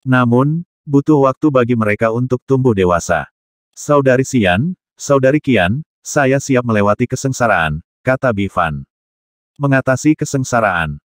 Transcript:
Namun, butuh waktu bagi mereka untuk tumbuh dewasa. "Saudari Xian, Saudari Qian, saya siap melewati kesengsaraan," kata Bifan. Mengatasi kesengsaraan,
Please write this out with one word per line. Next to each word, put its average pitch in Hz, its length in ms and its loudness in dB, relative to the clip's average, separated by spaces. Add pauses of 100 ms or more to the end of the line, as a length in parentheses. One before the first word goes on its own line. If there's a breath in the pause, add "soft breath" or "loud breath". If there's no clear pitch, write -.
Namun, 127 640 0 (160)
butuh 143 400 2
waktu 131 280 0
bagi 123 280 2
mereka 110 320 0
untuk 127 320 -4
tumbuh 131 320 0
dewasa. 87 560 0 (400)
"Saudari 135 560 0
Xian, 117 480 0 (240)
Saudari 139 400 2
Qian, 127 440 0 (200)
saya 135 320 0
siap 127 320 -2
melewati 104 400 0
kesengsaraan," 98 720 -2 (240)
kata 131 320 0
Bifan. 85 480 -4 (760)
Mengatasi 139 560 0
kesengsaraan, 104 880 -2